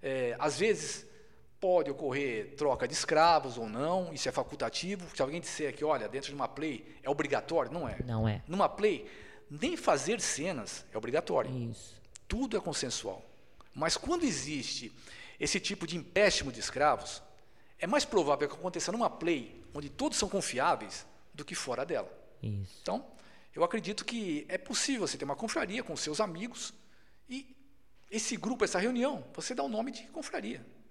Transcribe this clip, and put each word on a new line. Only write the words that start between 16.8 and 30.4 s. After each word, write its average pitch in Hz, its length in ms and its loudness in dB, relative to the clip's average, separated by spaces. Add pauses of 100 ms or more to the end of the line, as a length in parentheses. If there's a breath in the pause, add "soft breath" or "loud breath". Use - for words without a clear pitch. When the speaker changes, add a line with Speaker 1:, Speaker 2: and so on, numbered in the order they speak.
Speaker 1:
é - 80 -2
mais 269 180 4
provável 147 440 4
que - 60 -6
aconteça 175 380 -4
numa 220 160 2
Play, 151 540 -2 (120)
onde 143 140 -6
todos - 300 -2
são 202 100 2
confiáveis, 135 800 0 (280)
do 147 100 -12
que - 100 -8
fora 127 300 -2
dela. 127 260 -2 (320)
Speaker 2:
Isso. 101 400 -4
Speaker 1:
Então, - 240 -2 (480 loud breath)
eu - 80 2
acredito 208 420 0
que 185 440 -2
é 185 100 -4
possível 240 480 0
você - 120 -2
ter 160 60 -4
uma 139 120 -2
confraria 220 460 -2
com 170 140 -6
seus 151 240 -4
amigos 202 520 -4 (560 soft breath)
e 262 260 -10 (560)
esse 214 260 -2
grupo, 226 280 2
essa 185 140 2
reunião, 240 460 2 (100)
você 208 200 -6
dá - 80 -2
o - 60 0
nome 233 240 -2
de - 120 -12
confraria. - 600 -8 (260)